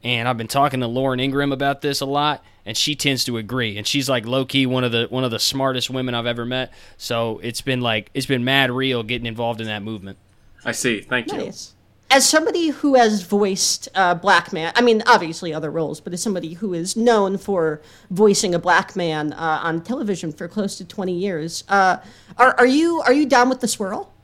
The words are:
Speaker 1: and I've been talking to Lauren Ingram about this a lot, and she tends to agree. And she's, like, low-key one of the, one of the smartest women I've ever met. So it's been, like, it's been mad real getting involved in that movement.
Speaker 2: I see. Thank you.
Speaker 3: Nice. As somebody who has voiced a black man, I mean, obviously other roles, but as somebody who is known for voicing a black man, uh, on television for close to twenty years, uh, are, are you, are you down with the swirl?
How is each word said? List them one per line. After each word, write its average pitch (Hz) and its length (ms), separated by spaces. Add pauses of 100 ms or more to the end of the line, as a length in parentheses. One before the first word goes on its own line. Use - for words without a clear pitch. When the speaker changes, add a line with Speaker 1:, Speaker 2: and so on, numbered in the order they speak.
Speaker 1:
and 120 240
I've 127 80
been 113 120
talking 139 320
to 123 60
Lauren 127 320
Ingram 139 320
about 139 300
this 139 220
a - 40
lot, 143 380 (220)
and 110 100
she 147 180
tends 135 300
to 120 140
agree. 110 400
And 104 80
she's, 135 200
like, 123 200
low-key 131 400
one 127 180
of 120 80
the, 117 160
one 127 160
of 123 60
the 113 80
smartest 135 500
women 127 260
I've 117 120
ever 120 180
met. 127 300 (240)
So 117 440
it's 117 200
been, 127 180
like, 110 320
it's 135 140
been 123 180
mad 135 260
real 127 320
getting 117 220
involved 117 380
in 110 60
that 107 140
movement. 101 360 (440)
Speaker 2:
I 117 100
see. 113 280
Thank 127 320
you. - 60
Speaker 3:
Nice. - 340 (420)
As 269 140
somebody 320 400
who 285 280
has 214 260
voiced 202 720
a 180 200
black 175 380
man, 165 240
I 240 60
mean, 226 240
obviously 170 480
other 151 160
roles, 156 280
but - 140
as 175 100
somebody 175 300
who 180 220
is 170 200
known 214 440
for 160 420 (300)
voicing 196 440
a 170 40
black 175 360
man, 156 380
uh, 156 300
on 165 180
television 202 500
for 170 160
close 202 300
to 190 80
twenty 185 300
years, 175 560
uh, 190 260 (400)
are, 254 220
are 240 80
you, 320 400
are 254 80
you 302 100
down 247 240
with 262 140
the 247 60
swirl? 208 440 (120)